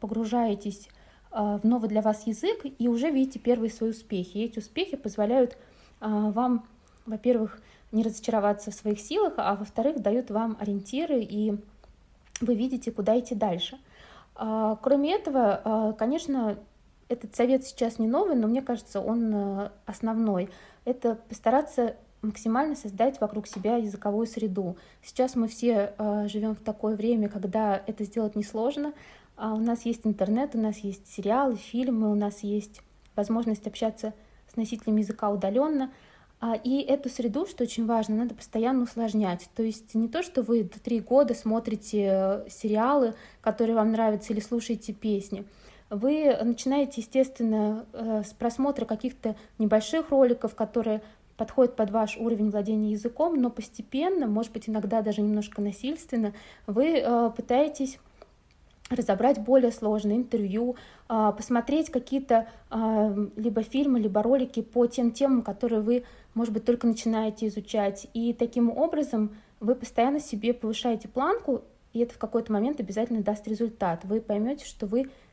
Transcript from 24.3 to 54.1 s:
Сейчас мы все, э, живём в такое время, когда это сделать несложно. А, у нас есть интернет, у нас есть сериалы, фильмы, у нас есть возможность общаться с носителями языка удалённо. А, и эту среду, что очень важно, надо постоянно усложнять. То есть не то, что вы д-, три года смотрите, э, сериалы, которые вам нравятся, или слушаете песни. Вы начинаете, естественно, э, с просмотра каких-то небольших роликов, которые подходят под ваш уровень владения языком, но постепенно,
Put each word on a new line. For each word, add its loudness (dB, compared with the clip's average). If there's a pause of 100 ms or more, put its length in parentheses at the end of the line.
Сейчас -2
мы 0
все, 0
э, -2
живём -2
в -14
такое -2
время, 2
когда 0
это -6
сделать -2
несложно. -2 (440)
А, -4
у -2
нас 0
есть -2
интернет, 0
у -2
нас -2
есть -8
сериалы, 0
фильмы, -2
у 2
нас -2
есть -6 (340)
возможность -2
общаться -4 (380)
с -12
носителями 0
языка -2
удалённо. 0 (500)
А, -2
и 0
эту 0
среду, -2
что -4
очень -2
важно, 0
надо -2
постоянно 0
усложнять. -2
То -2
есть -4
не 2
то, -2
что -2
вы 2
д-, -10
три 0
года 4
смотрите, -2
э, 0
сериалы, 2 (280)
которые 0
вам 4
нравятся, 0
или -2
слушаете -4
песни. -4 (440)
Вы 4
начинаете, 0
естественно, 0
э, -2
с -10
просмотра 0
каких-то -4 (240)
небольших 2
роликов, 4
которые -2 (360)
подходят 2
под 0
ваш 0
уровень 0
владения 0
языком, 0
но 4
постепенно, -2